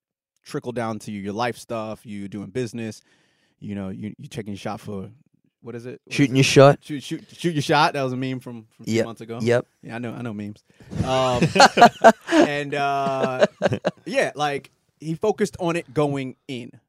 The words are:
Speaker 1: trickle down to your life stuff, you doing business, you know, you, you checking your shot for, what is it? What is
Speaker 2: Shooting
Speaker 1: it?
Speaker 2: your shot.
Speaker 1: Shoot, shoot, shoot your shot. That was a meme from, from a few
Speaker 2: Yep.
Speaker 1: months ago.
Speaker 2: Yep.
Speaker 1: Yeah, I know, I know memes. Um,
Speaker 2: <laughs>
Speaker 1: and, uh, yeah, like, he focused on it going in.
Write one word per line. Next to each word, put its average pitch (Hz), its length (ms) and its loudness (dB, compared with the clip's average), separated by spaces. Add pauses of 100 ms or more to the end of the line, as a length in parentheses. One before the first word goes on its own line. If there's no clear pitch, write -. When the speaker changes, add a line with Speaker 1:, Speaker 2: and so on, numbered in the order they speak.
(420)
Speaker 1:
trickle 123 300 -10
down 113 280 -6
to 113 120 -12
your 101 220 -8
life 117 240 -4
stuff, 110 480 -10
you 101 220 -12
doing 101 220 -12
business, 113 520 -8 (560)
you 104 160 -12
know, 98 160 -8
you, 101 260 -10
you - 120 -18
checking 104 260 -10
your 98 40 -12
shot 107 220 -10
for, 101 300 -12 (500)
what 117 140 -16
is 117 120 -14
it? 123 180 -16
What - 80 -20
is - 20 -10
Speaker 2:
Shooting 131 220 2
Speaker 1:
it? - 20 2
Speaker 2:
your 135 60 8
shot. 139 400 8
Speaker 1:
Shoot, 147 180 -10
shoot, - 300 -10
shoot 170 220 -4
your 143 80 -2
shot. 156 320 4
That 143 80 -2
was 131 120 -2
a - 20 -6
meme 131 240 -6
from, 117 300 -16
from - 140 -20
a - 20 -14
few 110 100 -2
Speaker 2:
Yep. 113 80 2
Speaker 1:
months 113 160 -14
ago. 113 220 -12
Speaker 2:
Yep. 117 240 2 (160)
Speaker 1:
Yeah, 117 140 -12
I - 20 -8
know, 120 160 -8
I 123 80 -12
know 123 100 -8
memes. 104 300 -10 (420)
Um, 131 380 2 (800)
Speaker 2:
<laughs> - 80 -10
Speaker 1:
and, 147 440 2
uh, 135 720 0 (600)
yeah, 214 280 -2
like, 143 360 -4 (300)
he 156 140 -6
focused 208 460 -2
on 170 160 -2
it 160 160 -8
going 139 440 -2 (120)
in. 123 220 -10 (180)